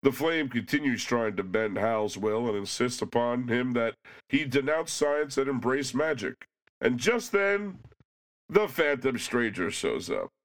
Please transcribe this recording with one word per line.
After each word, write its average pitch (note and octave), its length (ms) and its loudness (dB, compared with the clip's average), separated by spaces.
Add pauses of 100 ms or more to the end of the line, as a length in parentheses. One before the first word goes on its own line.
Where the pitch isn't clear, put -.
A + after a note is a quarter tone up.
The C3+ 60 8
Flame D3+ 380 0
continues B2 540 -2
trying A2+ 320 0
to F#2+ 80 -4
bend G#2 360 -2
Hal's G#2+ 360 0
will A2 320 0
and G#2+ 80 0
insists A#2+ 460 -2
upon A#2+ 460 0
him B2 260 0
that A#2 220 0 (340)
he D3 160 0
denounce C#3+ 480 0
science D3 420 0
and C3+ 140 2
embrace C3 460 0
magic. C#3+ 500 -2 (340)
And B3 200 4
just A#3+ 320 0
then, G3+ 480 2 (680)
the G3+ 200 4
Phantom C3+ 500 0
Stranger F#2+ 540 0
shows - 400 -2
up. G1+ 160 -2 (180)